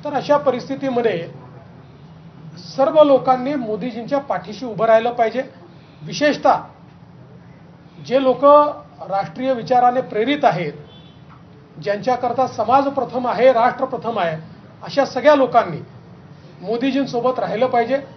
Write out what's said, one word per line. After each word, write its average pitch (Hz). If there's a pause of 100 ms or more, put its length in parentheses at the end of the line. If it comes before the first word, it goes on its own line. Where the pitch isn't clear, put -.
तर 285
अशा 285
परिस्थितीमध्ये 247 (1500)
सर्व 302
लोकांनी 262
मोदीजींच्या 233
पाठीशी 214
उभं 214
राहिलं 226
पाहिजे. 233 (600)
विशेषतः 220 (1500)
जे 254
लोक 254 (560)
राष्ट्रीय 196
विचाराने 247
प्रेरित 247
आहेत, 170 (1080)
ज्यांच्याकरता 240
समाज 262
प्रथम 247
आहे, 233
राष्ट्र 233
प्रथम 226
आहे, 170 (460)
अशा 254
सगळ्या 269
लोकांनी 220 (800)
मोदीजींसोबत 247
राहिलं 208
पाहिजे. 240 (140)